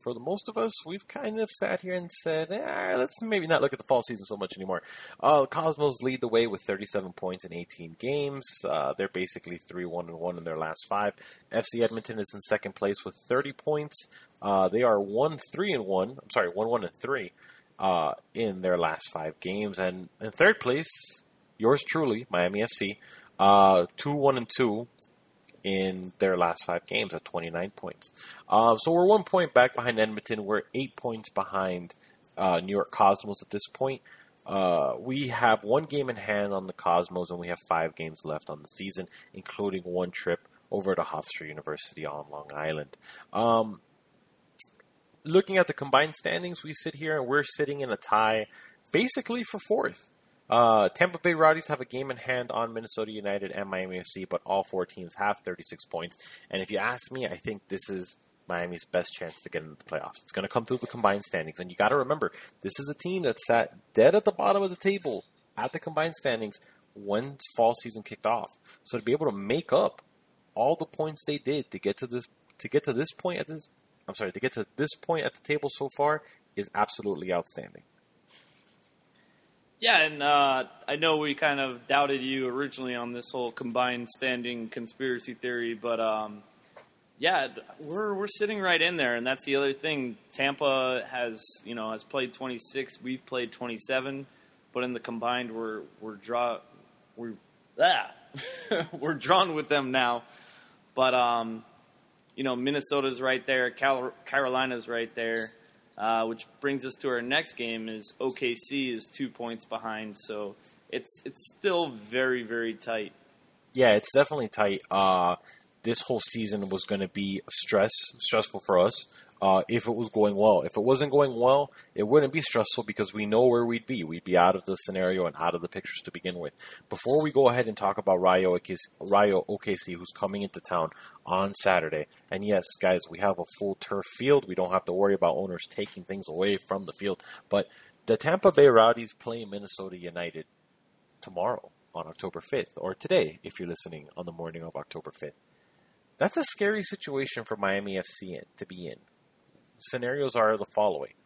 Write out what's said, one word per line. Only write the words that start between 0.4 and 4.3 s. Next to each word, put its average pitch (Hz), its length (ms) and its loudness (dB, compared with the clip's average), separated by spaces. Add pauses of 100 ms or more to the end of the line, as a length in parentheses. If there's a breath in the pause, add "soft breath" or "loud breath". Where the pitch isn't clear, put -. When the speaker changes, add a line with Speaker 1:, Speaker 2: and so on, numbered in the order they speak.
Speaker 1:
of 220 80 -8
us, 226 140 -2 (160)
we've 185 220 -12
kind 220 320 -6
of 220 100 -4
sat - 300 -4
here 180 140 -8
and 175 140 -6 (140)
said, 160 300 -2
"Eh, 185 440 -2
let's 254 240 0
maybe 208 280 0
not 151 140 6
look 139 100 4
at 135 80 -8
the - 80 -16
fall 123 140 6
season 104 240 -6
so 107 100 -6